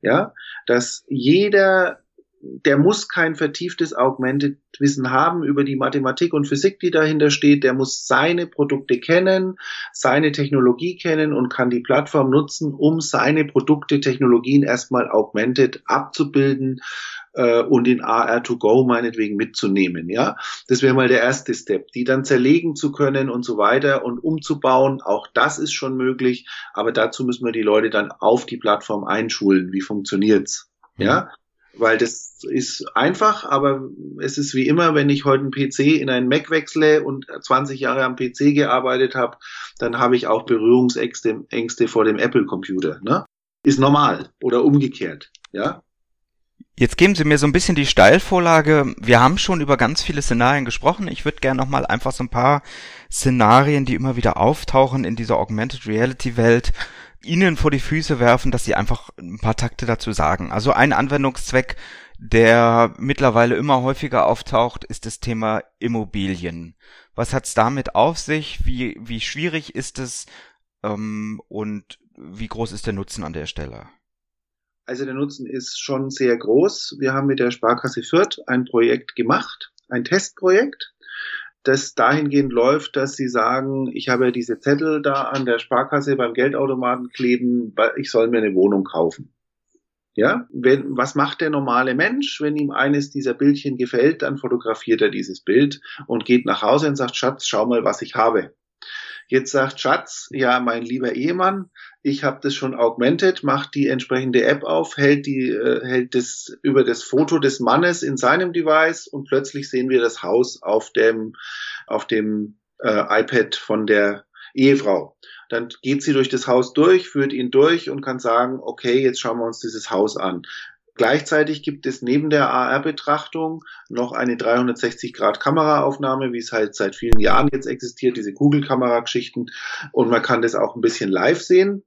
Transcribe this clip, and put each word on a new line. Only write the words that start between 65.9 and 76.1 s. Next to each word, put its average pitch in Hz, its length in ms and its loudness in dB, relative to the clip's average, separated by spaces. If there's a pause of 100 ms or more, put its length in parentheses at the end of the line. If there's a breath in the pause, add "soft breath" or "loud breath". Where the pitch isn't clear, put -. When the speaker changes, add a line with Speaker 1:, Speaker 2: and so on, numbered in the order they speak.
Speaker 2:
Was - 200 -4
hat's - 200 -4
damit 123 400 0
auf 147 240 2
sich? - 460 -6
Wie, 127 360 -2
wie 117 200 -10
schwierig 156 540 -8
ist - 240 -10
es, 127 280 -12 (560 loud breath)
ähm, 107 680 -8
und 104 500 -10 (180)
wie 95 320 -12
groß 110 240 -6
ist 104 140 -10
der 113 60 -4
Nutzen 98 320 -8
an 80 80 -10
der 76 140 -8
Stelle? 60 420 -12 (1000)
Speaker 1:
Also 127 180 -8
der 135 100 -10
Nutzen 139 320 -6
ist 127 340 -10
schon 135 300 -4